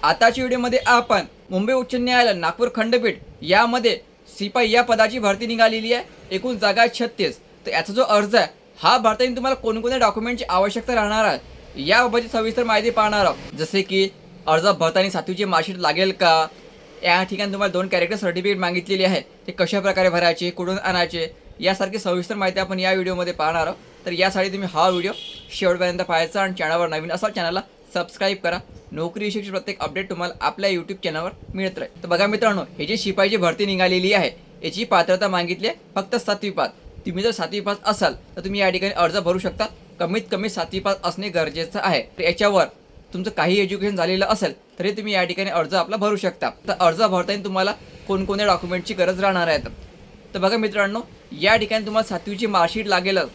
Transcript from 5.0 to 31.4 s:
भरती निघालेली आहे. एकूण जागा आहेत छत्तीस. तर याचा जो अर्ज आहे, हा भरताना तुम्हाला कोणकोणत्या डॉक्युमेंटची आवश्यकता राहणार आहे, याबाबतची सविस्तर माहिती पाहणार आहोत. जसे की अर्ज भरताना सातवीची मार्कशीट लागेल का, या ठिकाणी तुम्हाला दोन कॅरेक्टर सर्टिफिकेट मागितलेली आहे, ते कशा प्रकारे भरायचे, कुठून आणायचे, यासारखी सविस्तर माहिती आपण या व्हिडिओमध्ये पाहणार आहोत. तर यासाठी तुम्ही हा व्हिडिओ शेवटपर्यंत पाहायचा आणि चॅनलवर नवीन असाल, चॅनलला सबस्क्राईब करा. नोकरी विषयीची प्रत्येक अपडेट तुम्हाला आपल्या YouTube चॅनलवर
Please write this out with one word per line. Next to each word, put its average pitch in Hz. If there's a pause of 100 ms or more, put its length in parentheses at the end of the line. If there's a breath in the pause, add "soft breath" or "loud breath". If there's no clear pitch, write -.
भरती 208
निघालेली 226
आहे. -
एकूण 240
जागा 202
आहेत 233
छत्तीस. 226 (260)
तर -
याचा 165
जो 247
अर्ज 208
आहे, 165 (340)
हा 247
भरताना 233
तुम्हाला 254
कोणकोणत्या 233
डॉक्युमेंटची 226
आवश्यकता 202
राहणार 214
आहे, -
याबाबतची 233
सविस्तर 226
माहिती 226
पाहणार 208
आहोत. -
जसे 160
की 190 (400)
अर्ज 160
भरताना 175
सातवीची 185
मार्कशीट 185
लागेल 175
का, 160 (560)
या 180
ठिकाणी 196
तुम्हाला 196
दोन 185
कॅरेक्टर 185
सर्टिफिकेट 190
मागितलेली 180
आहे, 185 (260)
ते 190
कशा 190
प्रकारे 185
भरायचे, 175
कुठून 180
आणायचे, 175 (280)
यासारखी 190
सविस्तर 180
माहिती 190
आपण 190
या 185
व्हिडिओमध्ये 180
पाहणार 160
आहोत. 180 (280)
तर 180
यासाठी 185
तुम्ही 190
हा 160
व्हिडिओ 180 (400)
शेवटपर्यंत 180
पाहायचा 175
आणि 190
चॅनलवर 165
नवीन 160
असाल, 185
चॅनलला 180 (320)
सबस्क्राईब 190
करा. 175 (340)
नोकरी 170
विषयीची 202
प्रत्येक 190
अपडेट 185
तुम्हाला 180
आपल्या 220
YouTube 185
चॅनलवर 165 (220)